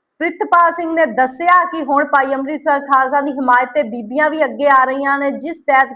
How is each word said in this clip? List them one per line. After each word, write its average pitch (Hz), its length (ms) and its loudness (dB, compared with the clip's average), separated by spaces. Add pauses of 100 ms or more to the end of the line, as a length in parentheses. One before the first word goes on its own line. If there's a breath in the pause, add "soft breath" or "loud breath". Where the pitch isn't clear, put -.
(180)
ਪ੍ਰਿਤਪਾਲ 339 540 0
ਸਿੰਘ 339 220 -6
ਨੇ 320 120 2
ਦੱਸਿਆ 339 580 2
ਕਿ 330 180 -6
ਹੁਣ 285 220 0
ਭਾਈ 277 300 0
ਅੰਮ੍ਰਿਤਪਾਲ 285 460 -2
ਖਾਲਸਾ 269 400 0
ਦੀ 277 120 -4
ਹਮਾਇਤ 254 420 0
ਤੇ 294 80 0
ਬੀਬੀਆਂ 240 480 -2
ਵੀ 311 140 -2
ਅੱਗੇ 254 240 -2
ਆ 262 160 6
ਰਹੀਆਂ 277 340 -2
ਨੇ, 277 120 -2
ਜਿਸ 320 300 -8
ਤਹਿਤ 269 360 2